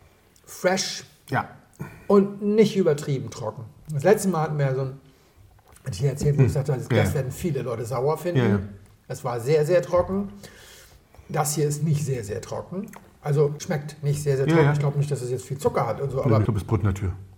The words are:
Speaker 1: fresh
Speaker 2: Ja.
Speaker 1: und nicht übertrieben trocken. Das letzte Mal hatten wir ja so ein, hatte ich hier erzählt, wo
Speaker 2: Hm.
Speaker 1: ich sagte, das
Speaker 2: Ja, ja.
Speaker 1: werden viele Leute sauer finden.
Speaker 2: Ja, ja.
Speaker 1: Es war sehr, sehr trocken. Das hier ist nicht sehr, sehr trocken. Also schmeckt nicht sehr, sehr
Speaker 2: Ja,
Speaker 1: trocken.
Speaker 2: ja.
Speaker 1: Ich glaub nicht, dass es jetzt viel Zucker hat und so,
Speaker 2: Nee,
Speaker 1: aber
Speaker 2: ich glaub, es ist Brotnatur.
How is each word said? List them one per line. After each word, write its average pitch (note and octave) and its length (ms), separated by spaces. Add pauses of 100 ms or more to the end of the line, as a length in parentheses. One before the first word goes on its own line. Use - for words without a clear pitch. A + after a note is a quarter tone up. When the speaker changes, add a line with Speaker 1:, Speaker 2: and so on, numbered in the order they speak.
(460)
Speaker 1:
fresh - 580 (260)
Speaker 2:
Ja. A2+ 180 (600)
Speaker 1:
und G3+ 340
nicht G#3 340
übertrieben D3 540
trocken. A2+ 340 (280)
Das D3 120
letzte G3 260
Mal D#3+ 140
hatten D3+ 140
wir C#3 100
ja C3 80
so C3 60
ein, C3 180 (840)
hatte - 100
ich - 60
hier C#3+ 100
erzählt, D3 260
wo - 40
Speaker 2:
Hm. B2 80
Speaker 1:
ich F#2+ 60
sagte, C#3+ 200
das A#2+ 160
Speaker 2:
Ja, G#2 140
ja. F#2+ 100
Speaker 1:
werden C3 180
viele C#3+ 300
Leute A#2+ 240
sauer C3+ 320
finden. E3 220
Speaker 2:
Ja, A#2+ 80
ja. G2 120 (480)
Speaker 1:
Es - 160
war A#2+ 160
sehr, D3+ 260
sehr E3+ 160
trocken. F#3 480 (1000)
Das D3+ 260
hier D3+ 120
ist D3 160
nicht D#3 220
sehr, B2 180
sehr - 180
trocken. F3+ 460 (340)
Also D3 380
schmeckt - 440
nicht D3 200
sehr, C#3 140
sehr C#3 100
Speaker 2:
Ja, D#3+ 60
Speaker 1:
trocken. D#3 140
Speaker 2:
ja. D3 60
Speaker 1:
Ich D3 60
glaub C#3+ 160
nicht, C#3+ 160
dass A#2+ 100
es B2 100
jetzt B2+ 140
viel B2+ 120
Zucker G3+ 280
hat A2+ 160
und C3+ 100
so, C3 60
Speaker 2:
Nee, B2+ 60
Speaker 1:
aber A2 160
Speaker 2:
ich G#2 60
glaub, A2+ 100
es F#2+ 80
ist - 40
Brotnatur. G2 440 (260)